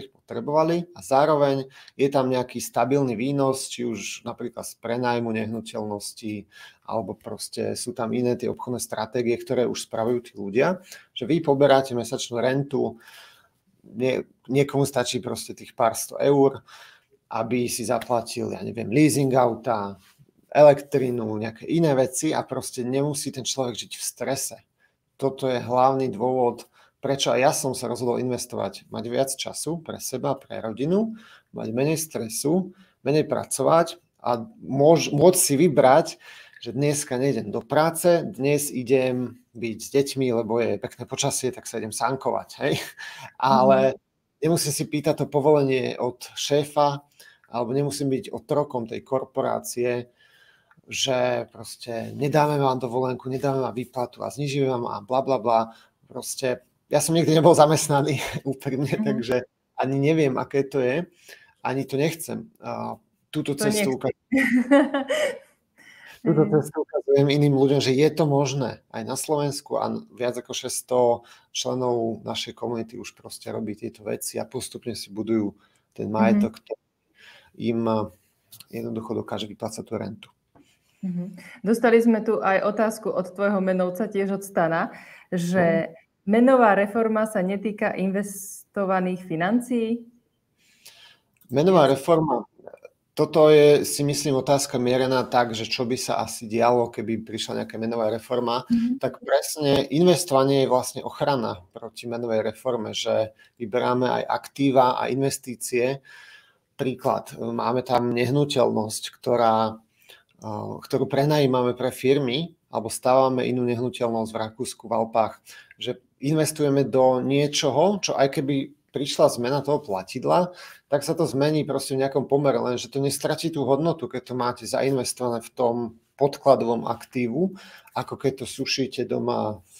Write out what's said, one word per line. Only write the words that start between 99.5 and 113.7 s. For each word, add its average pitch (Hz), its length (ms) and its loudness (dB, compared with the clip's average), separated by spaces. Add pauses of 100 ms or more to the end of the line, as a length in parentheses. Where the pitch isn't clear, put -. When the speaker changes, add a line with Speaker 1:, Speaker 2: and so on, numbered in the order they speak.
Speaker 1:
investovanie 139 800 4
je - 20 -2
vlastne 127 320 0
ochrana 113 680 -2
proti - 340 -16
menovej 117 380 -2
reforme, 110 500 -4
že 110 380 0 (260)
vyberáme 123 540 0
aj 117 160 0
aktíva 127 720 4
a 117 100 -2
investície. 127 920 -2 (760)
Príklad, 123 640 -2
máme 117 420 -2
tam 123 320 0
nehnuteľnosť, 120 920 0 (140)
ktorá, 113 640 2 (560)
a, - 120 -14 (280)
ktorú - 320 -2
prenajímame 135 640 2
pre 123 160 -4
firmy, 139 640 0 (160)
alebo 113 240 -6
stávame 127 560 4
inú 123 160 -2
nehnuteľnosť 117 640 -2